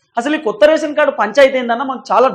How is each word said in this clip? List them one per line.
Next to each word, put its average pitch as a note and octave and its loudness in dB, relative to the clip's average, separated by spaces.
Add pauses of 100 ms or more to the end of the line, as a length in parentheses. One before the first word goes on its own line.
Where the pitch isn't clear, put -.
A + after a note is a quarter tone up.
(180)
అసలు C#4+ -2
ఈ - -6
కొత్త - 0
రేషన్ D4+ -2
కార్డు C#4+ 2
పంచాయతీ C4 2
ఏందన్నా A#3+ -4
మాకు A#3+ -8
చాలా A3+ 4